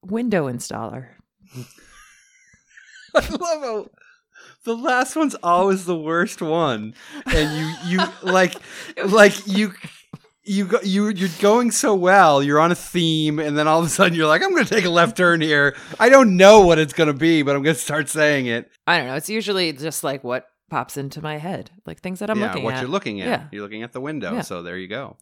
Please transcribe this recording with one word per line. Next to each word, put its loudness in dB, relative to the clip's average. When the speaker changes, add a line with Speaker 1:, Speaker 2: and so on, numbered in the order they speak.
Speaker 1:
window -2
installer. -10
Speaker 2:
<laughs> -20
I 2
love -6
how -8
the -4
last -2
one's -2
always 0
the -4
worst -4
one. -2
And 0
you, -2
you, 0
Speaker 1:
<laughs> -
Speaker 2:
like, 2
Speaker 1:
It -8
was 0
Speaker 2:
like, 6
you, 0
you -2
go, 0
you, 0
you're -4
going 4
so 0
well. 6
You're 2
on 4
a 2
theme, -2
and -4
then 0
all 4
of -2
a -4
sudden 2
you're 0
like, 4
"I'm -2
gonna 2
take -2
a 0
left 2
turn 2
here. 2
I 4
don't 6
know 10
what 6
it's 0
gonna 2
be, 2
but 0
I'm -2
gonna 2
start -6
saying 0
it." -6
Speaker 1:
I 2
don't -4
know. -8
It's -10
usually -2
just, -10
like, -6
what -8
pops -6
into -10
my -10
head, -12
like, -16
things -10
that -8
I'm -2
Speaker 2:
Yeah, -4
Speaker 1:
looking -8
Speaker 2:
what -6
Speaker 1:
at. -6
Speaker 2:
you're -8
looking -6
at. -8
Speaker 1:
Yeah. -4
Speaker 2:
You're -14
looking -14
at -16
the -12
window, -8
Speaker 1:
Yeah. -6
Speaker 2:
so -12
there -12
you -12
go. -14